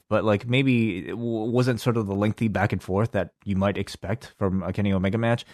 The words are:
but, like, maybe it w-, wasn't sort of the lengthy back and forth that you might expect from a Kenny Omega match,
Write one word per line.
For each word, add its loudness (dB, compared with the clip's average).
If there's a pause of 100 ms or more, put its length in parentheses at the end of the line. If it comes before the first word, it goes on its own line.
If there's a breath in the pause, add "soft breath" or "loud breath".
(100)
but, 2
like, 2
maybe 2
it -8
w-, -4
wasn't 2
sort 0
of 0
the -2
lengthy 0
back 0
and -4
forth 0
that -2 (140)
you -2
might 2
expect -8
from 0
a -4
Kenny 0
Omega 2
match, 0